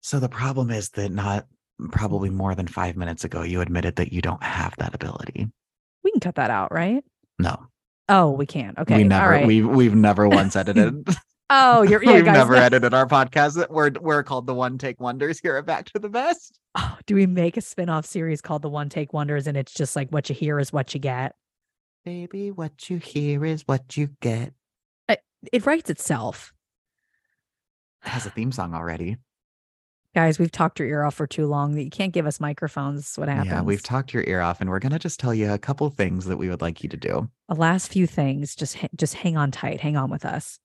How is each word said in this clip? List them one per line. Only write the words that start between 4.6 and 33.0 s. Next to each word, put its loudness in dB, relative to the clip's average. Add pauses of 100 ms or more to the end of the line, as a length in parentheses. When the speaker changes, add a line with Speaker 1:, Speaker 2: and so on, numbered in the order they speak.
Speaker 1:
that -6
ability. -8 (560)
Speaker 2:
We 2
can 2
cut -4
that 0
out, -2
right? 0 (380)
Speaker 1:
No. -2 (400)
Speaker 2:
Oh, 6
we -2
can. -8
Okay. 2
Speaker 1:
We 8
Speaker 2:
All 8
Speaker 1:
never, 6
Speaker 2:
right. 6
Speaker 1:
we've, 6
we've 6
never 6
once 4
edited. 2
Speaker 2:
<laughs> -2 (300)
Oh, 6
you're, 4
yeah, 10
Speaker 1:
<laughs> -
We've 10
Speaker 2:
guys, 8
Speaker 1:
never 8
Speaker 2:
no. 10
Speaker 1:
edited 6
our 6
podcast. 2
We're, 2 (100)
we're 0
called -6
the -4
One -4
Take -10
Wonders -4
here -2
at -8
Back -6
to -6
the -10
Best. -4 (160)
Speaker 2:
Oh, -6
do -2
we 6
make 0
a -6
spin-off -4
series -6
called -6
the -6
One -6
Take -8
Wonders -4
and -4
it's -6
just -6
like, -6
what -4
you -4
hear -2
is -4
what -4
you -6
get? -6 (680)
Speaker 1:
Baby, -10
what -12
you -4
hear -4
is -4
what -4
you -2 (120)
get. -4 (540)
Speaker 2:
It, 0 (340)
it 2
writes -2
itself. -6 (1500)
Speaker 1:
It -10
has -6
a -10
theme -6
song -8
already. -8 (960)
Speaker 2:
Guys, 2
we've 0
talked -2
your -4
ear -2
off -2
for -6
too -4
long. -2
You -6
can't -6
give -2
us -4
microphones. -6